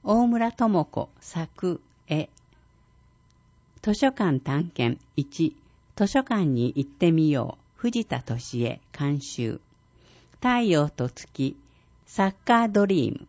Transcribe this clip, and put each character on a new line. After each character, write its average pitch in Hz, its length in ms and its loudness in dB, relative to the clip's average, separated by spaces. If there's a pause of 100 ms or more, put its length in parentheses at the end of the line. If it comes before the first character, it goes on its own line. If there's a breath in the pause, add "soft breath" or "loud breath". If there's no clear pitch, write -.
大 233 240 4
村 233 240 0
智 208 320 2
子 - 260 -6 (120)
作 170 580 -6 (300)
絵。 156 180 -2 (1500)
図 208 120 0
書 269 140 2
館 180 340 2
探 151 240 -2
検 120 360 -4 (140)
一。 147 400 -2 (400 soft breath)
図 202 120 0
書 269 160 0
館 214 200 -2
に 123 320 0
行 139 100 -2
っ - 40 -20
て 170 240 2
み 156 180 4
よ 127 260 -4 (200)
う。 - 20 -20
藤 233 240 -2
田 - 140 -6
敏 120 440 -6
江 120 200 -4 (100)
監 143 300 -4
修。 - 400 -8 (800 soft breath)
太 247 260 2
陽 147 220 4
と 127 200 -4
月。 - 460 -6 (500 soft breath)
サ - 220 0
ッ 190 160 -4
カ 233 220 4
ー - 20 -2
ド 202 180 4
リ 151 260 0
ー - 20 -6
ム。 - 160 -12